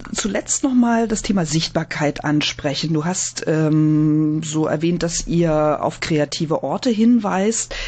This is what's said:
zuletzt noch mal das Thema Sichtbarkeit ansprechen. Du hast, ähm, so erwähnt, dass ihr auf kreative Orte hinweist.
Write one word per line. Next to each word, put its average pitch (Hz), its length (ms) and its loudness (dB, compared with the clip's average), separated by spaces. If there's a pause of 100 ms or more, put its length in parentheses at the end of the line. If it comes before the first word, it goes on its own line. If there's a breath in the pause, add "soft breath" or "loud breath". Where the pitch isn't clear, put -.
(120)
zuletzt - 520 -4
noch 269 100 2
mal 233 340 4
das 214 140 -2
Thema 196 220 0
Sichtbarkeit 151 800 -2
ansprechen. 151 680 -2
Du 151 120 0
hast, - 420 -4
ähm, 156 960 2
so 156 240 -2
erwähnt, 165 360 0
dass 170 240 -2
ihr 156 560 2
auf - 180 -4
kreative 151 640 -2
Orte 170 280 -2
hinweist. 214 840 2 (140 loud breath)